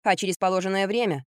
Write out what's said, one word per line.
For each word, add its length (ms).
а 140
через 200
положенное 500
время 460